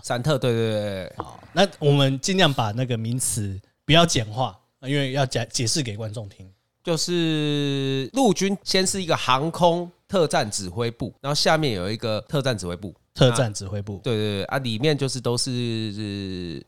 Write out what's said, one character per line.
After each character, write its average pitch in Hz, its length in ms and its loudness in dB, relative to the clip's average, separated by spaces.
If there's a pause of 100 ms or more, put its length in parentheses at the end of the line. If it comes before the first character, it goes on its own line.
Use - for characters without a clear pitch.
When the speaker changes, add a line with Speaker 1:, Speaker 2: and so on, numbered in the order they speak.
Speaker 1:
伞 120 180 -4
特， 143 160 2
对， 127 140 0
对， 113 220 2
对， 107 80 0
对。 98 360 -6
Speaker 2:
好， - 240 -12 (120)
那 190 160 4 (100)
我 143 140 4
们 135 260 4
尽 185 180 -2
量 170 160 6
把 117 200 0
那 127 120 -2
个 120 140 -2
名 113 180 -2
词 101 400 -2 (280)
不 143 80 2
要 170 120 8
简 127 220 0
化， 110 320 -4 (220)
因 139 180 -2
为 131 140 -2
要 131 120 2
解-， 123 280 -2
解 123 120 -2
释 151 160 0
给 110 160 -4
观 107 160 -8
众 107 160 -10
听。 95 220 -20 (320)
Speaker 1:
就 170 140 0
是 147 1200 0
陆 233 200 6
军 196 300 0
先 190 200 2
是 190 160 -2
一 175 60 -6
个 156 100 2
航 135 320 2
空 175 400 2 (200)
特 180 180 4
战 139 240 0
指 95 180 -6
挥 117 220 -4
部， 110 300 -8
然 135 100 -4
后 151 40 0
下 160 220 4
面 147 180 2
有 90 140 -2
一 110 80 -4
个 110 260 -4
特 143 200 -4
战 123 160 0
指 92 80 -8
挥 85 80 -4
部。 87 180 -10 (200)
Speaker 2:
特 131 180 6
战 117 220 0
指 98 140 -8
挥 101 140 -6
部。 101 140 -8
Speaker 1:
啊， 92 100 -12
对， 123 100 0
对， 107 280 0
对， - 20 -2
啊， - 140 -4
里 117 200 -2
面 147 180 2
就 135 120 0
是 127 100 -4
都 120 200 -2
是， 117 560 -2
是 95 720 -6